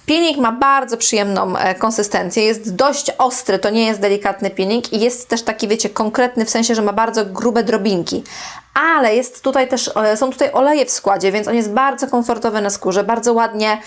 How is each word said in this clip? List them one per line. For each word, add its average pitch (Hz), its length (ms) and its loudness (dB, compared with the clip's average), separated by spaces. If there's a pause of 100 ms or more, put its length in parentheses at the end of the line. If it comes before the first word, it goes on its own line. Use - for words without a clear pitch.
Peeling 311 320 2
ma 254 140 2
bardzo 262 460 2
przyjemną, 196 600 0
e, 185 180 0
konsystencję, 208 680 0
jest 214 320 -2
dość 277 420 0
ostry, 247 420 0
to 208 100 0
nie 226 160 2
jest 220 140 -2
delikatny 202 500 0
peeling 202 440 -2
i 220 60 0
jest 240 300 -2
też 226 120 -2
taki, 220 260 -4
wiecie, 220 220 -2
konkretny 233 560 0
w 226 40 -2
sensie, 233 260 0
że 220 60 0
ma 208 120 0
bardzo 226 320 0
grube 214 380 0
drobinki. 196 600 0 (500)
Ale 285 420 2
jest - 260 -4
tutaj 269 260 2
też, 254 280 -4
e, 214 220 2
są 262 140 0
tutaj 262 200 0
oleje 277 340 2
w - 60 -2
składzie, 190 400 0
więc 208 160 -2
on 220 80 0
jest 220 160 0
bardzo 262 360 0
komfortowy 233 540 0
na 202 80 0
skórze, 196 340 0
bardzo 226 300 0
ładnie 214 540 0